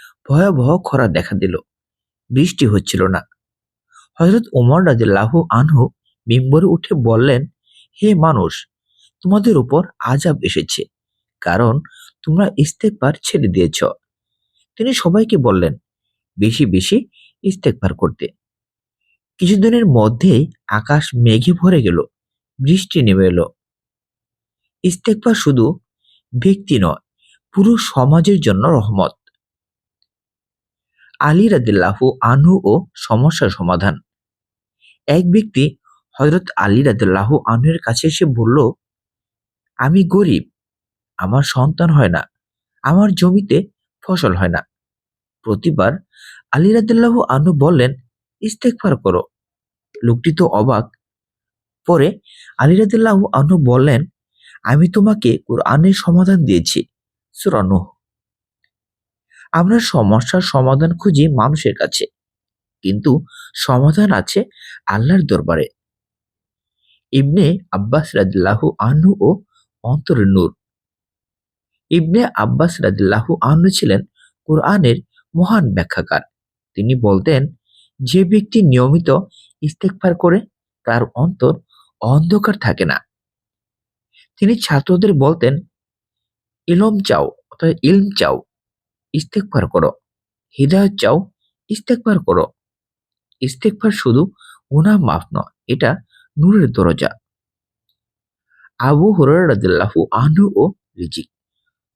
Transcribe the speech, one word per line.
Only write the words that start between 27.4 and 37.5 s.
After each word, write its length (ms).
পুরো 220
সমাজের 640
জন্য 280
রহমত। 440
আলী 280
রাদিয়াল্লাহু 720
আনহু 420
ও 220
সমস্যার 540
সমাধান। 500
এক 240
ব্যক্তি 460
হযরত 240
আলী 260
রাদিয়াল্লাহু 640
আনহুর 360